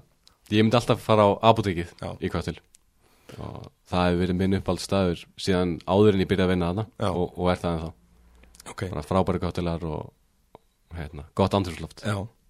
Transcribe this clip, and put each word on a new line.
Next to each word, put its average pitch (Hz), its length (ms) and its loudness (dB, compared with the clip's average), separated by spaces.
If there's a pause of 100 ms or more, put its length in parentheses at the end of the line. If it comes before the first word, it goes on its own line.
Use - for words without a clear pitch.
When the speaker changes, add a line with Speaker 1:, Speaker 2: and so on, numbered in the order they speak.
(500)
Speaker 1:
ég 107 140 4
myndi 113 140 4
alltaf 113 260 0
fara 107 240 6
á - 20 6 (120)
apótekið 98 500 2
Speaker 2:
Já. - 220 -12
Speaker 1:
í 92 180 -6
Köttil. 85 240 -4 (720)
Og - 400 -14 (160)
það 90 240 0
hefur 87 120 2
verið 90 200 0
minn 95 180 0
uppáhaldsstaður 92 640 -2 (120)
síðan 90 480 0
áður 101 340 6
en 92 80 2
ég 80 60 -4
byrjaði 92 180 4
að 90 40 2
vinna 90 200 0
þarna 107 160 -4
Speaker 2:
Já. 107 200 -4
Speaker 1:
og, 87 220 -2
og 90 220 0
er 90 100 -2
það 87 140 -2
ennþá. 80 160 -8 (680)
Speaker 2:
Ok. - 240 -12
Speaker 1:
Bara 76 220 -8
frábæri 92 360 0
köttilar 85 440 -4
og, 80 240 -8 (800)
hérna, 76 400 -14
gott 98 260 2
andrúmsloft. 85 480 -4
Speaker 2:
Já, 104 140 -4 (320)